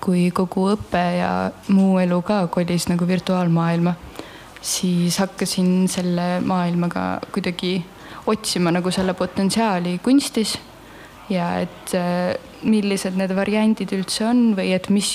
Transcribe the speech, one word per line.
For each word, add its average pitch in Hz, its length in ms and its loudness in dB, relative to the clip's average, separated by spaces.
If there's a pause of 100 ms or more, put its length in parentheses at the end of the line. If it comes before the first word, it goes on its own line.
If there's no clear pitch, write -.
kui 180 260 2
kogu 185 440 0
õpe 190 280 -2 (140)
ja 180 140 0 (380)
muu 190 300 4
elu 180 240 2
ka 208 200 0 (100)
kolis 175 380 0
nagu 175 180 2
virtuaalmaailma, 170 840 2 (680)
siis 175 580 0
hakkasin 185 720 2
selle 180 560 -2
maailmaga 175 800 0 (100)
kuidagi 180 460 -2 (480)
otsima 185 480 0
nagu 180 180 0
selle 190 240 0
potentsiaali 180 880 0
kunstis 247 540 2 (680)
ja 175 320 -2
et, - 360 -6
äh, 180 380 0 (280)
millised 196 540 2
need 190 200 0
variandid 208 600 2
üldse 190 320 -2
on 240 280 4
või 185 200 0
et 185 140 -2
mis 196 240 2